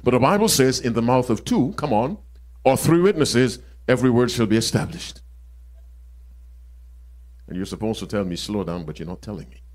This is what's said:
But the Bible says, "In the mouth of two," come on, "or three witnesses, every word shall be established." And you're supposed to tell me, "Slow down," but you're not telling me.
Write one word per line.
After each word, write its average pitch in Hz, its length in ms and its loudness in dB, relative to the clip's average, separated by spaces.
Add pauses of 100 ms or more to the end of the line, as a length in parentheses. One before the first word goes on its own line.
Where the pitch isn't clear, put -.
But 123 80 2
the 123 80 4
Bible 196 280 2
says, 131 320 2
"In 120 140 -4
the 117 80 -2
mouth 123 300 2
of 107 120 -4
two," 180 320 0
come - 160 -4
on, 123 280 -2 (440)
"or 131 140 4
three 170 240 4
witnesses, 139 560 2 (300)
every 127 240 2
word 120 180 4
shall 120 160 0
be 107 120 2
established." - 680 -4 (2250)
And 87 100 -10
you're 95 80 -4
supposed 107 360 -6
to 98 40 -10
tell 101 180 -4
me, 87 120 -6
"Slow 104 280 -4
down," 87 220 -8
but 76 140 -12
you're 80 80 -12
not 90 160 -14
telling 90 260 -12
me. - 140 -20 (120)